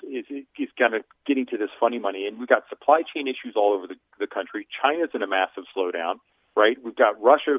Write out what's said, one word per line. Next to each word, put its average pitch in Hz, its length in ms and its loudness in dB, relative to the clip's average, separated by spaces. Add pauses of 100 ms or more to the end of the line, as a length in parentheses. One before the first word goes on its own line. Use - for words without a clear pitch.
is, 131 280 -8
is 139 380 -8 (100)
kind 117 160 2
of 107 80 -2 (240)
getting 131 200 0
to 120 100 -6
this 104 140 -2 (100)
funny 120 180 2
money. 98 280 -4
And 110 120 -10
we've 123 100 -6
got 117 200 2
supply 156 340 2
chain 147 240 -8
issues 127 300 -8
all 104 160 4
over 92 160 -4
the, 92 80 -14 (240)
the 101 60 -4
country. 101 420 -8 (140)
China's 160 320 0
in 117 80 -6
a 98 60 -4
massive 95 340 -2 (140)
slowdown, 90 400 -4 (400)
right? 107 260 4
We've 117 140 -10
got 104 260 2
Russia 139 360 4